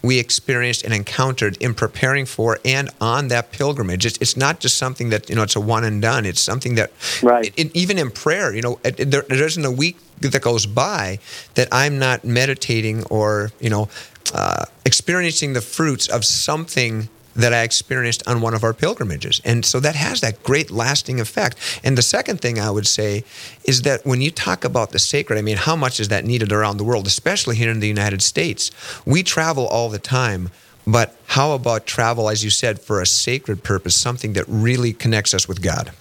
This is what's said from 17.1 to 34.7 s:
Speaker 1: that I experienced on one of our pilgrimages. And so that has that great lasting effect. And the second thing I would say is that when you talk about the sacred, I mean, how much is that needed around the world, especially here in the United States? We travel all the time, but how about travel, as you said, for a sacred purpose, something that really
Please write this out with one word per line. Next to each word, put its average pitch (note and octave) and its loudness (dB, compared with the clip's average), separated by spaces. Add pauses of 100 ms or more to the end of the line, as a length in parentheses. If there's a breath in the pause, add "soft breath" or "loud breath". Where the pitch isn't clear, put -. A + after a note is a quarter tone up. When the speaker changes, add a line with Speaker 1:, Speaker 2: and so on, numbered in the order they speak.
Speaker 1:
that A#2 4
I A#2 4
experienced A#2+ -2
on A#2+ 0
one A2+ 0
of A2 0
our A2+ 2
pilgrimages. A2 -2
And A#2 2
so - 0
that D3+ 0
has F3 -2
that A2+ -2
great C3+ 0
lasting B2+ -2
effect. B2+ -2 (260 loud breath)
And C3 2
the B2 4
second G3+ 0
thing A#2 -2
I G#2+ 0
would G#2 0
say G#2 0 (400 loud breath)
is B2+ 2
that C3+ 0
when B2+ 2
you D3 0
talk - -4
about A2+ 0
the F#2 -2
sacred, C#3 0
I - -2
mean, G#2+ 0
how D#3 0
much B2+ 0
is G#2 -2
that G#2 0
needed A2 0
around G#2+ 2
the G#2 -4
world, G#2+ 0
especially C3+ 0
here A2+ 2
in A2 -2
the G#2 0
United G2+ 0
States? - -2 (360 loud breath)
We E3 4
travel D#3+ 0
all A#2 0
the G#2+ -6
time, G#2+ 0 (360 loud breath)
but A2+ 4 (120)
how C#3+ 2
about A#2 -2
travel, A#2 0
as G#2+ 0
you G#2+ -2
said, G#2+ 0
for G#2 -2
a F2+ 0
sacred A2+ -2
purpose, F#2 0
something A#2+ -2
that F#2+ 0
really A#2 2